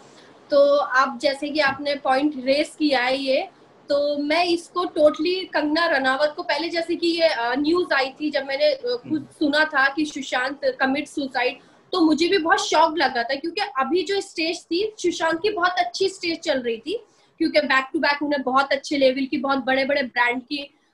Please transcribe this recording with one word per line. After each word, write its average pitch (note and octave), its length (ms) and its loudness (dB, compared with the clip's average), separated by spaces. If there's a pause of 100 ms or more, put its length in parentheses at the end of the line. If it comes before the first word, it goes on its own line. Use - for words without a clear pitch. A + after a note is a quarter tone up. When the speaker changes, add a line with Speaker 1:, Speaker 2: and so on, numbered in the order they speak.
(500)
Speaker 1:
तो C#4+ 280 6
आप B3+ 440 0
जैसे C#4+ 260 0
कि D4 120 -2
आपने C#4+ 340 0
पॉइंट C#4 380 0 (120)
रेज C#4+ 240 2 (100)
किया C#4 220 2
है C4 180 0
ये, C4+ 300 0 (400)
तो C#4+ 300 0
मैं D4+ 260 0
इसको E4+ 400 -2
totally E4 680 2
कंगना D#4 340 0
रनावत C#4 500 0
को F4 60 -8
पहले D#4+ 260 -4
जैसे E4+ 280 -4
कि E4+ 100 -2
ये, E4 220 2
अ, A#3+ 260 -2
न्यूज़ D#4+ 400 0
आई C4+ 160 0
थी, D4 200 -6
जब C4+ 160 -4
मैंने, C#4 180 -2
अ, C#4+ 180 2
खुद B3 300 -4
Speaker 2:
हम्म। D4+ 120 -4
Speaker 1:
सुना D4+ 400 0
था C#4 240 2
कि D4 160 -2
सुशांत C#4 560 -6 (200)
कमिट C#4 280 -2
सुसाइड, B3+ 500 -4 (340)
तो F#4 80 0
मुझे D#4 280 4
भी G4 100 4
बहुत E4 200 2
शॉक E4 400 2
लगा B3+ 240 0
था B3 120 -2
क्योंकि E4 260 -6
अभी D#4 420 -2
जो G4 180 -2
स्टेज E4 440 -6
थी G4+ 340 -2
सुशांत E4 440 -2
की G#4+ 80 2
बहुत F4+ 280 0
अच्छी F4 300 -2
स्टेज E4 300 -6
चल C#4 240 -2
रही A#3 160 -4
थी F#4+ 260 -8 (340)
क्योंकि D#4+ 220 2
back C4 240 2 (120)
to C#4 40 -2
back D4 220 0
उन्हें C#4+ 200 -2
बहुत C4+ 300 2
अच्छे C#4 240 -2
लेवल C4+ 300 2
की, D4+ 120 -4
बहुत C4+ 200 0
बड़े-बड़े C4+ 440 0
ब्रांड A#3+ 400 0
की C#4+ 320 -10 (200)